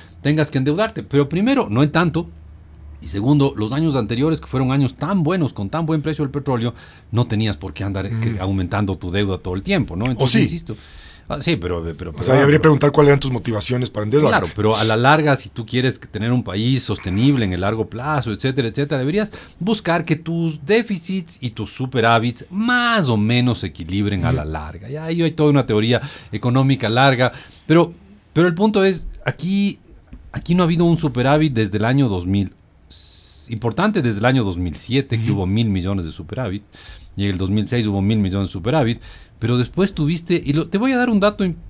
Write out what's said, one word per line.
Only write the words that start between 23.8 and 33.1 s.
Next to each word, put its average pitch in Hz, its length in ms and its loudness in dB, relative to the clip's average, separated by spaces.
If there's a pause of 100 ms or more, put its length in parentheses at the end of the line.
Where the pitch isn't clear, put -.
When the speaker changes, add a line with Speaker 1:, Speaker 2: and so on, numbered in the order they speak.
Speaker 1:
a 80 60 2
la 76 100 0
Speaker 2:
Ujú. 76 120 -6
Speaker 1:
larga. 80 360 -12
Ya 151 160 -8
ahí 165 160 -2
hay 160 120 2
toda 151 180 4
una 139 160 4
teoría 113 340 2 (300)
económica 123 580 2
larga, 127 420 4 (360)
pero, 165 260 4 (400)
pero 170 140 4
el 170 80 0
punto 208 280 2
es: 190 240 0 (160)
aquí, 185 540 -2 (540)
aquí - 240 -2
no 180 80 4
ha - 20 4
habido 170 200 2
un 170 120 6
superávit 143 560 2
desde 104 240 0
el 104 80 0
año 131 240 4
dos 90 160 -2
mil. 98 280 0 (960)